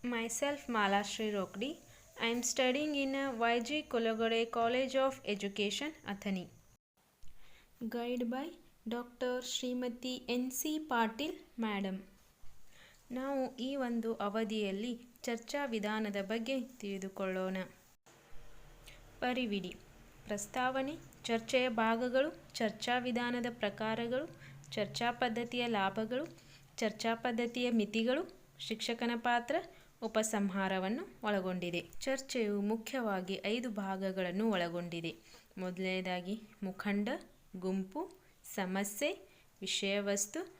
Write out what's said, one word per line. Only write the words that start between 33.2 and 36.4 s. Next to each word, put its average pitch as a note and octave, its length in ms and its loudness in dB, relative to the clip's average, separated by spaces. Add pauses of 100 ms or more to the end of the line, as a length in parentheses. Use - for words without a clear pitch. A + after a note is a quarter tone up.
ಐದು A#3 240 0
ಭಾಗಗಳನ್ನು F#3+ 840 0
ಒಳಗೊಂಡಿದೆ. E3+ 640 0 (420)
ಮೊದಲನೇದಾಗಿ F#3 840 -2 (220)